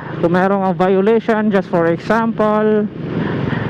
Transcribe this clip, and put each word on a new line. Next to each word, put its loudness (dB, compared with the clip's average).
kung 0
merong 2
ang 0
violation. 2
Just 0
for 2
example, 0